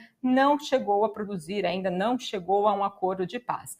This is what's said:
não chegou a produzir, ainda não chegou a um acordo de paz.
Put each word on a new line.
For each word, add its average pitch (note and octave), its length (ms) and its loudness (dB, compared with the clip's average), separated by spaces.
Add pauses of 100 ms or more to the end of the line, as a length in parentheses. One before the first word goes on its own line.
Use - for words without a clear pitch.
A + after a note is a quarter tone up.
(220)
não C4+ 360 4
chegou G#3 480 0
a - 20 2
produzir, G3+ 560 -6
ainda F#3 260 -2
não G#3 280 0
chegou G3+ 500 0
a G3+ 60 4
um G3 100 0
acordo F#3+ 400 -2
de A#3 140 -6
paz. - 420 -8